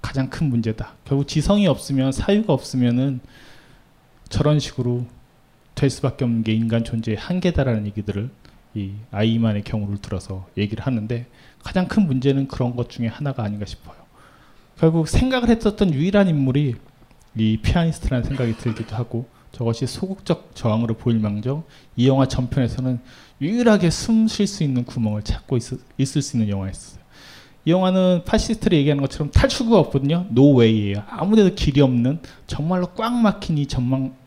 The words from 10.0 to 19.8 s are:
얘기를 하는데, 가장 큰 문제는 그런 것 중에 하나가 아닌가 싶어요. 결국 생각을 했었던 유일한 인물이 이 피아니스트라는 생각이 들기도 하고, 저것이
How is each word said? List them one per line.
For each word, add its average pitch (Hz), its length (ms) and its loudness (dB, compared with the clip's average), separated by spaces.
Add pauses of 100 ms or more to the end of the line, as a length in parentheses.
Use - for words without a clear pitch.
얘기를 104 280 -4
하는데, 120 400 -4 (380)
가장 185 240 -2
큰 208 180 2
문제는 135 420 0
그런 123 280 -4
것 120 140 -4
중에 117 180 -6
하나가 131 360 -6
아닌가 104 220 -6
싶어요. - 300 -18 (800)
결국 160 300 2
생각을 254 420 2
했었던 208 440 2
유일한 190 340 2
인물이 139 480 2 (600)
이 110 220 2
피아니스트라는 156 680 0
생각이 127 300 -2
들기도 110 380 -6
하고, 120 320 -6 (260)
저것이 113 320 -2